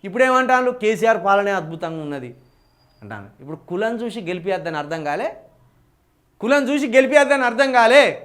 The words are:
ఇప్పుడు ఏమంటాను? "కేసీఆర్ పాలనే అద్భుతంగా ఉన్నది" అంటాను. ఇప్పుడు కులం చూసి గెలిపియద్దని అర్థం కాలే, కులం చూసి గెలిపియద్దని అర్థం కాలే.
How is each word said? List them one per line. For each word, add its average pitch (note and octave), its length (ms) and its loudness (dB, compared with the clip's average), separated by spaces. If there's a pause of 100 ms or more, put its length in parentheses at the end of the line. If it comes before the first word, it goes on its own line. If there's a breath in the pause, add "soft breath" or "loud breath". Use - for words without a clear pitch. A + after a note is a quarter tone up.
ఇప్పుడు G3 200 0
ఏమంటాను? B3+ 480 2
"కేసీఆర్ A3 540 2
పాలనే G3+ 260 2
అద్భుతంగా D#3+ 500 -6
ఉన్నది" C#3 280 -10 (720)
అంటాను. G#2 260 -16 (120)
ఇప్పుడు D3 180 -14 (120)
కులం A3+ 320 -4
చూసి A#3 200 -8
గెలిపియద్దని E3+ 560 -6
అర్థం D3+ 260 -8
కాలే, D#3+ 240 -6 (1120)
కులం C4+ 280 2
చూసి C#4+ 180 -2
గెలిపియద్దని C4 640 2
అర్థం C4+ 220 0
కాలే. B3 320 6 (220)